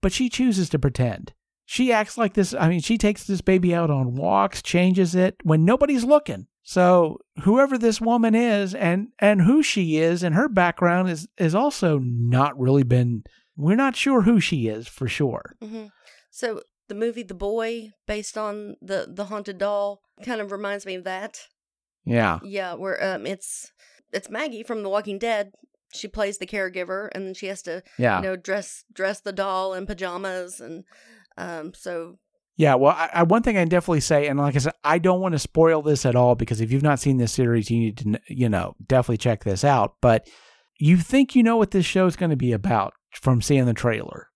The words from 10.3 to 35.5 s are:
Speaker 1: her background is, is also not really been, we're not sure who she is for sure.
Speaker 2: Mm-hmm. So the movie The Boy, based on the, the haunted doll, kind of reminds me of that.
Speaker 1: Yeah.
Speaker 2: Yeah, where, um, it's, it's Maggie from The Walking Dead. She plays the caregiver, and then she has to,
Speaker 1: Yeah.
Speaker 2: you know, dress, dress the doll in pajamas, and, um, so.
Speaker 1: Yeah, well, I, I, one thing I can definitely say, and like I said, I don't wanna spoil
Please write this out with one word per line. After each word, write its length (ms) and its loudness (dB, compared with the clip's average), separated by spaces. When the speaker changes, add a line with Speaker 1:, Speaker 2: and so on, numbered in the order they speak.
Speaker 1:
her 140 2
background 640 2
is, 160 -8
is 160 2
also 480 2
not 560 0
really 240 4
been, 400 0
we're 200 2
not 200 0
sure 260 2
who 180 4
she 280 -2
is 200 -8
for 200 -8
sure. 540 -4
Speaker 2:
Mm-hmm. 240 -12
So 300 -8
the 60 -12
movie 280 -6
The 120 -14
Boy, 560 -6
based 300 -10
on 460 -10
the, 260 -6
the 180 -10
haunted 320 -12
doll, 420 -4
kind 180 -8
of 120 -8
reminds 340 -8
me 100 -10
of 80 -14
that. 340 -10
Speaker 1:
Yeah. 380 0
Speaker 2:
Yeah, 320 -10
where, 280 -8
um, 120 -10
it's, 440 -12
it's 180 -10
Maggie 340 -10
from 180 -10
The 60 -8
Walking 300 -4
Dead. 340 -4
She 140 -14
plays 300 -6
the 80 -10
caregiver, 680 -8
and 120 -10
then 80 -12
she 120 -14
has 160 -12
to, 200 -10
Speaker 1:
Yeah. 200 0
Speaker 2:
you 60 -4
know, 120 -6
dress, 560 -10
dress 280 -6
the 120 -10
doll 420 -4
in 120 -10
pajamas, 760 -10
and, 240 -16
um, 380 -12
so. 420 -12
Speaker 1:
Yeah, 180 4
well, 220 4
I, 180 -4
I, 100 2
one 180 2
thing 140 0
I 60 2
can 60 0
definitely 320 2
say, 280 2
and 100 -2
like 160 0
I 60 2
said, 120 -2
I 140 2
don't 220 2
wanna 180 -2
spoil 440 2